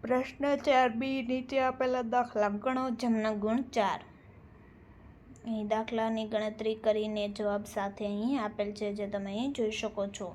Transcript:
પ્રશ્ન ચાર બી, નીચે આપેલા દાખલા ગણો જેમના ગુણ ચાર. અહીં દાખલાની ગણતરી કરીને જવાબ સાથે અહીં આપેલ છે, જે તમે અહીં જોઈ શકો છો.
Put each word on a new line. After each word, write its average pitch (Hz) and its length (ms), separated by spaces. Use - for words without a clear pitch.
પ્રશ્ન 254 440
ચાર 254 220
બી, 269 180
નીચે 262 380
આપેલા 254 440
દાખલા 220 380
ગણો 262 240
જેમના 226 420
ગુણ 233 180
ચાર. 196 220
અહીં 214 280
દાખલાની 220 640
ગણતરી 214 500
કરીને 214 440
જવાબ 208 460
સાથે 202 380
અહીં 240 320
આપેલ 208 280
છે, 208 200
જે 202 200
તમે 196 160
અહીં 254 300
જોઈ 214 240
શકો 208 240
છો. 190 280